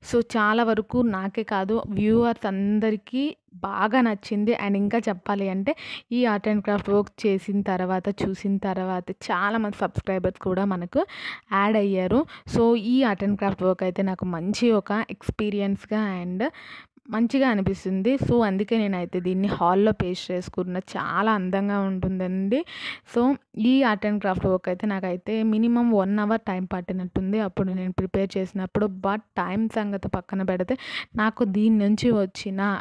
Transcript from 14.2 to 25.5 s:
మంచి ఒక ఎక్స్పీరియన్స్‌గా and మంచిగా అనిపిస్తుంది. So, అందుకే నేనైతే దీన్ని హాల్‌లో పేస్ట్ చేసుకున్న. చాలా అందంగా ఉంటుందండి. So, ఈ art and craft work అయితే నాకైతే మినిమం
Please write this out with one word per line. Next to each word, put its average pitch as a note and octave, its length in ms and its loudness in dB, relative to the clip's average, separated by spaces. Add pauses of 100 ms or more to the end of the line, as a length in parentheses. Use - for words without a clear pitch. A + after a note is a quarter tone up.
మంచి F3+ 440 0
ఒక G#3 180 0 (200)
ఎక్స్పీరియన్స్‌గా G#3 920 -2 (140)
and F3+ 260 -4 (680)
మంచిగా A#3 400 2
అనిపిస్తుంది. F#3+ 680 0
So, - 260 0
అందుకే G#3 360 0
నేనైతే F#3 420 -2
దీన్ని F#3 300 0
హాల్‌లో F#3+ 420 4
పేస్ట్ F#3 340 -4
చేసుకున్న. F3+ 500 -4 (120)
చాలా F#3 440 0
అందంగా G3 480 0
ఉంటుందండి. F#3+ 800 0 (480)
So, A#3+ 140 0 (420)
ఈ B3+ 100 6 (100)
art G#3+ 200 0
and G#3 160 0
craft F#3 260 0
work F#3 220 2
అయితే F#3 180 -2
నాకైతే F#3+ 480 -4 (120)
మినిమం A#3 460 2